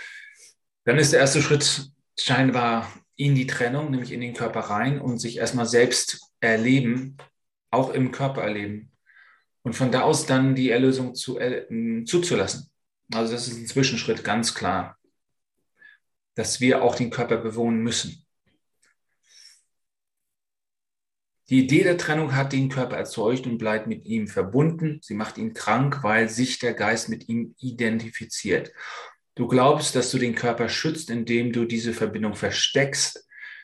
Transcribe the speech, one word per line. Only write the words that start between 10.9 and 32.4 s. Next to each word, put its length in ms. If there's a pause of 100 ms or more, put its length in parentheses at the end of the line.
zu, 240
äh, 640
zuzulassen. 640 (420)
Also 200
das 160
ist 100
ein 80
Zwischenschritt, 580
ganz 300
klar, 440 (1400)
dass 260
wir 220
auch 140
den 140
Körper 260
bewohnen 440
müssen. 460 (3250)
Die 120
Idee 220
der 160
Trennung 360
hat 180
den 180
Körper 260
erzeugt 500
und 120
bleibt 280
mit 200
ihm 200
verbunden. 760
Sie 120
macht 240
ihn 140
krank, 500
weil 260
sich 300
der 140
Geist 360
mit 200
ihm 300
identifiziert. 1120 (600)
Du 140
glaubst, 460
dass 160
du 80
den 160
Körper 340
schützt, 420
indem 420
du 140
diese 260
Verbindung 420
versteckst. 920 (360)